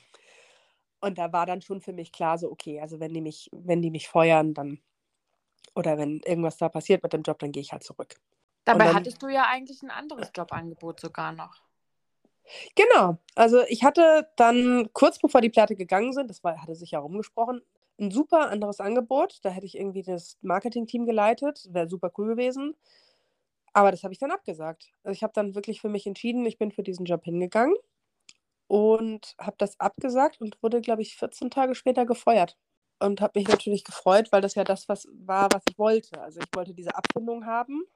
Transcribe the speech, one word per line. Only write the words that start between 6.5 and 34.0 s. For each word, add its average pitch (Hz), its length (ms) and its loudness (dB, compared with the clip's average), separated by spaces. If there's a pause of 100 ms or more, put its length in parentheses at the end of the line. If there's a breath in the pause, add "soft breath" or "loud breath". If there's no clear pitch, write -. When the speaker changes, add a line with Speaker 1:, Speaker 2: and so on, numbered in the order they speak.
Speaker 1:
da 165 120 0
passiert 175 340 0
mit 160 100 -6
dem 160 100 -4
Job, 156 160 -6
dann 147 120 -8
geh 139 100 -10
ich - 120 -14
halt - 100 -14
zurück. - 320 -16 (480)
Speaker 2:
Dabei - 160 6
Speaker 1:
Und - 60 10
dann 165 100 6
Speaker 2:
hattest 202 260 -2
du 269 60 -10
ja 269 200 2
eigentlich 262 360 -6
ein 262 80 -14
anderes 269 420 -12
Jobangebot 165 680 -12
sogar 160 320 -10
noch. 160 280 -18 (1120 loud breath)
Speaker 1:
Genau. 311 420 6 (180)
Also 233 320 8
ich 233 160 -4
hatte 311 520 6
dann, 240 580 4
kurz - 260 4
bevor 277 220 4
die 226 80 2
Platte 214 260 4
gegangen 190 380 -2
sind, 262 160 -6
das - 140 -20
war, 165 180 -4
hatte 160 140 -12
sich 170 160 -18
ja 160 80 -2
rumgesprochen, 220 600 -6 (380)
ein 202 120 -4
super 294 380 2
anderes 208 300 -6
Angebot. 254 640 -2
Da 196 60 -2
hätte 190 160 -12
ich 180 120 -16
irgendwie 190 260 -8
das 180 380 -10
Marketing-Team 233 640 -4
geleitet, 226 640 0
wär 170 180 -2
super 180 280 -6
cool 208 100 -4
gewesen. 254 480 -4 (1000)
Aber 202 180 6
das 185 120 -6
hab 190 80 -10
ich 190 80 -14
dann 285 120 -4
abgesagt. 165 600 -10 (120)
Also 196 120 -8
ich - 80 -12
hab 208 100 -4
dann 208 220 -4
wirklich 208 260 -10
für 214 80 -6
mich 208 180 -6
entschieden, 233 380 -4
ich 226 120 -6
bin 208 140 -4
für 196 120 -8
diesen 185 220 -8
Job 170 180 -2
hingegangen 180 520 0 (920)
und 220 720 0
hab - 180 -10
das - 220 -4
abgesagt 262 640 -2
und 214 200 -12
wurde, 233 200 0
glaub 226 180 -2
ich, 214 160 -8
vierzehn - 340 -8
Tage 262 260 0
später 254 300 0
gefeuert. 226 520 2 (440)
Und 202 200 0
hab - 140 0
mich 202 120 -2
natürlich 208 380 0
gefreut, 202 460 4